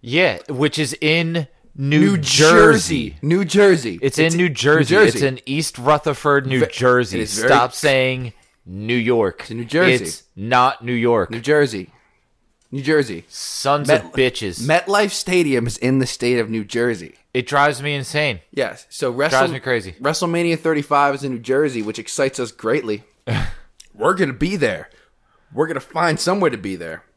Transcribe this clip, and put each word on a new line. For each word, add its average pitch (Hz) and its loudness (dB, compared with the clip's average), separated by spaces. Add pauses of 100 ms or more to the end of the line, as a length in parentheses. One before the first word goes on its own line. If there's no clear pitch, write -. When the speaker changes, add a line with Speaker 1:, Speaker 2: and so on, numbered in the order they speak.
Speaker 1:
Yeah, 131 0 (100)
which 143 -2
is 147 -4
in 165 -2 (260)
New 143 2
Speaker 2:
New 196 4
Speaker 1:
Jersey. 160 4
Speaker 2:
Jersey. - -20
New 175 2
Jersey. 160 2
Speaker 1:
It's 135 0
Speaker 2:
It's 160 2
Speaker 1:
in 170 0
New 180 2
Speaker 2:
New 147 -4
Speaker 1:
Jersey. 147 2
Speaker 2:
Jersey. 214 8 (100)
Speaker 1:
It's - 0
in 131 -2
East 147 -4
Rutherford, 143 0
New 131 0
Speaker 2:
Ve-, - 4
Speaker 1:
Jersey. 123 2
Speaker 2:
it 110 -2
is 104 -6
very 113 0
Speaker 1:
Stop 123 4
saying 131 -2 (340)
New 104 -4
York. 113 0
Speaker 2:
It's - -16
in 113 -10
New 120 -8
Jersey. 131 2
Speaker 1:
It's 82 -10 (140)
not 123 0
New 123 -4
York. 117 0
Speaker 2:
New 113 -8
Jersey. 123 0 (800)
New 139 -10
Jersey. 131 0
Speaker 1:
Sons - -4
Speaker 2:
Met-, - 2
Speaker 1:
of - -20
bitches. 120 -2
Speaker 2:
MetLife 190 0
Stadium 151 0
is 117 -8
in 131 0
the 127 0
state 123 -2
of 113 -2
New 110 -4
Jersey. 113 -4 (180)
Speaker 1:
It 127 -4
drives 143 2
me 147 -4
insane. 139 -4 (100)
Speaker 2:
Yes. - -6
So 131 -4
Speaker 1:
Drives 139 0
Speaker 2:
Wrestle-, 131 2
Speaker 1:
me 131 -8
crazy. 113 -4
Speaker 2:
WrestleMania 165 0
thirty-five 143 2
is 139 -10
in 135 -6
New 120 -8
Jersey, 127 0
which 107 -8
excites 135 -4
us 120 -6
greatly. 110 -4 (440)
Speaker 1:
<laughs> - -16
Speaker 2:
We're 135 0
gonna 175 -2
be 165 -4
there. 101 -4 (600)
We're 147 -2
gonna 151 -8
find 160 -2
some 190 0
way 170 2
to 120 -8
be 95 -8
there. 82 -12 (120)